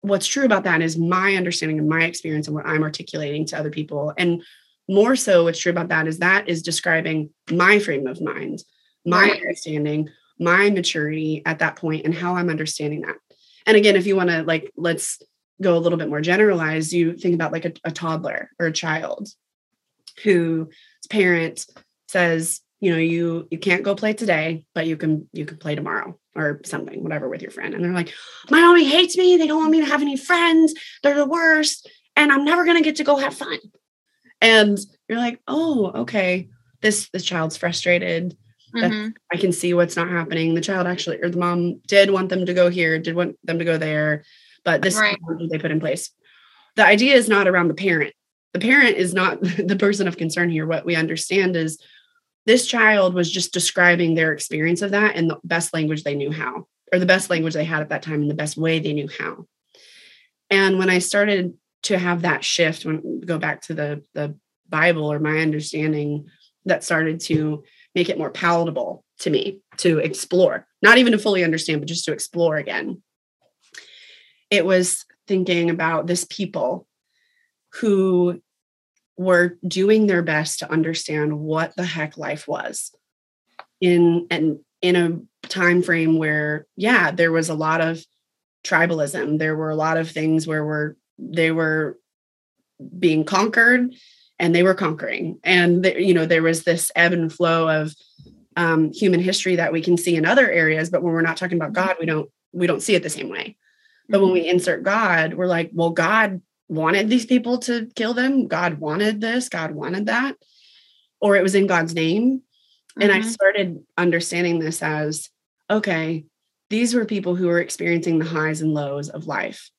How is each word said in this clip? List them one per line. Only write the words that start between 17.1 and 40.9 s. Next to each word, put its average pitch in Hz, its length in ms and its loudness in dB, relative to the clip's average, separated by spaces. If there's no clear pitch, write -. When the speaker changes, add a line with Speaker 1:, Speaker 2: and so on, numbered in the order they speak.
Speaker 1:
think 175 200 -2
about, 165 180 -2
like, 165 140 -6
a, 170 80 -4
a 170 60 -6
toddler 160 720 -6
or 170 80 0
a 160 40 -2
child 160 580 -6
whose 165 440 0
parent 175 560 0
says, 165 540 -2
you 190 120 0
know, 165 60 2
"You, 165 520 -2
you 165 80 -8
can't 185 260 -2
go 196 120 -2
play 214 180 -4
today, 165 520 -2
but 160 100 -2
you 160 120 -4
can, 156 360 -2
you 156 120 -8
can 156 120 -16
play 151 160 -8
tomorrow," - 460 -8
or 147 300 -4
something, - 360 -10
whatever, 151 260 -6
with - 140 -8
your - 80 -14
friend. - 240 -10
And 170 100 -4
they're 175 80 -2
like, 180 220 -4
"My 302 100 6
mommy 339 240 8
hates 349 320 4
me. 359 200 6
They 320 100 4
don't 302 120 0
want 311 120 2
me 320 80 6
to 302 80 2
have 285 140 0
any 285 160 -2
friends. 330 560 4
They're 285 140 4
the 285 100 2
worst. 311 640 2
And 294 160 4
I'm 277 140 4
never 339 200 4
gonna 339 180 4
get 311 140 0
to 311 60 -4
go 285 140 4
have 277 160 -2
fun." - 240 -8
And 214 360 6
you're 220 80 -2
like, 240 300 -4
"Oh, 277 440 0
okay. 190 480 -2
This, 208 280 0
this 185 160 -8
child's 165 320 -4
frustrated. 175 800 -2
That's 226 200 0
Speaker 2:
Mm-hmm. 214 160 -4
Speaker 1:
I 175 40 -4
can 185 160 0
see 175 200 -2
what's 175 220 2
not 170 140 -2
happening. 165 440 -2
The 165 80 0
child 185 240 -2
actually, 180 360 -4